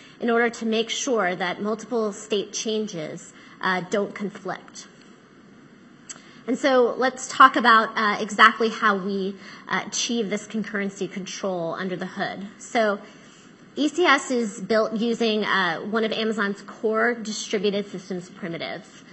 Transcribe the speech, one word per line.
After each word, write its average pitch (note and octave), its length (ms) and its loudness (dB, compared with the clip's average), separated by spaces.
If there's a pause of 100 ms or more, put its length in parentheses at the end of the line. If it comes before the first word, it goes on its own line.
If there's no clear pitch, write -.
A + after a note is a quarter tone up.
(200)
in A#3 80 -2
order A#3 220 4
to A#3 160 -6
make A3+ 240 0
sure G3+ 440 0
that F3+ 280 -4
multiple G#3+ 500 -2
state - 400 -4
changes, F3+ 800 -6 (300)
uh, F#3 260 2
don't G#3 260 -2
conflict. - 760 -10 (1600)
And A#3+ 140 -2
so B3+ 400 4
let's B3+ 300 -2
talk - 260 8
about, A3+ 400 6
uh, G#3 260 0
exactly A3+ 480 4
how G#3 280 2
we, G3 400 -4 (320)
uh, F#3 180 -2
achieve A#3 420 -2
this G#3 160 -4
concurrency G3 640 -6
control F3+ 680 -6
under F#3 200 -6
the F3 100 -6
hood. F#3+ 440 -6 (100)
So G#3+ 400 0 (800)
E C#4+ 100 0
C F4 180 0
S C#4 280 4
is A3+ 280 -2
built G#3+ 340 2
using, A3+ 500 0
uh, E3 380 0
one A3 200 -2
of A3 80 0
Amazon's G#3+ 520 -2
core A3 520 0
distributed G3+ 760 -2
systems F3+ 400 -8
primitives. D#3+ 600 -8 (240)